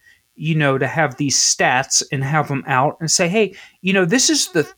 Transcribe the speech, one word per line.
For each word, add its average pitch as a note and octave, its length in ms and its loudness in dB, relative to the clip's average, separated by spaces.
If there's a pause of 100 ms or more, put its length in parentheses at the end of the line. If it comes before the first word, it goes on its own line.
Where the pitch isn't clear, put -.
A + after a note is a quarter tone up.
(360)
you D#3 200 -2
know, C#3 220 2
to C3 100 0
have C3+ 300 -2
these C#3+ 200 -2
stats - 640 0 (100)
and C#3 120 -4
have D3 280 0
'em C#3 160 -4
out C#3 320 0
and D#3+ 100 -6
say, F3 200 0
"Hey, G3 260 0 (260)
you F#3+ 120 -2
know, F#3+ 100 2
this A3 260 2
is D4+ 220 0
the, D3 260 0